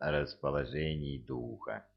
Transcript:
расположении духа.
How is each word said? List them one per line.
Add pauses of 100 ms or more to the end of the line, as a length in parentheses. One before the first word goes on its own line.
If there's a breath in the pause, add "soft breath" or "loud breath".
расположении
духа. (120)